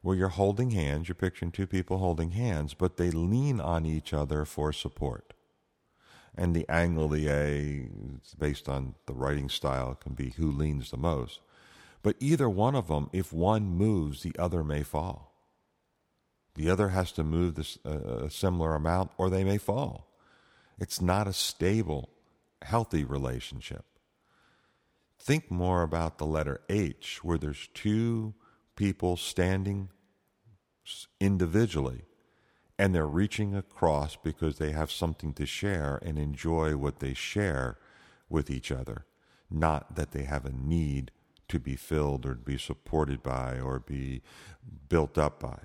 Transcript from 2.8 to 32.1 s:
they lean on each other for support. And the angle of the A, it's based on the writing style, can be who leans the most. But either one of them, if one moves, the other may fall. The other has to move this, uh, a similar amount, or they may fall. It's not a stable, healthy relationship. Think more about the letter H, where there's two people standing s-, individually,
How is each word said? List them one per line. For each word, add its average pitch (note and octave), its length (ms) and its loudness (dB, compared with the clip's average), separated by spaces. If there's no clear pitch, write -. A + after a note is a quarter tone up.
they F2 120 4
lean A2 480 2
on E2 280 0
each D#2 260 -2
other D2+ 320 0
for D2+ 260 -2
support. C#2 640 -6
And F2 180 2
the E2 140 0
angle E2 380 4
of D2 60 2
the D2+ 160 2
A, D2 600 0
it's - 180 -20
based D2 340 -2
on C2+ 280 -4
the C2+ 80 -8
writing C#2 340 0
style, C2 460 -2
can C#2 180 -10
be C2 200 -4
who D#2+ 180 0
leans D2 400 -2
the A#1+ 80 -8
most. C#2 420 -2
But - 180 2
either C#3 300 4
one G#2 240 2
of G2+ 140 0
them, D2 260 0
if F#2 180 -2
one G2+ 340 2
moves, F2 560 2
the E2+ 160 -6
other F2 240 0
may D2 200 0
fall. D2+ 500 -6
The D#2 140 0
other F#2+ 220 4
has F#2 220 2
to E2 120 -2
move E2 300 2
this, - 320 -8
uh, C2+ 380 -4
a D2 60 -6
similar E2+ 440 0
amount, E2 420 2
or F#2 140 2
they F#2+ 120 2
may G2 140 2
fall. - 560 -4
It's - 220 -6
not F#2 260 2
a G2 60 -4
stable, F2 800 0
healthy G#2+ 440 0
relationship. B1+ 840 -6
Think D#3 320 2
more F2+ 300 4
about E2 380 0
the D#2 80 -2
letter D#2 420 0
H, - 560 -2
where E2 140 2
there's D2 340 -6
two A2 640 0
people F#2 400 2
standing F#2+ 720 0
s-, - 200 -14
individually, F2 840 2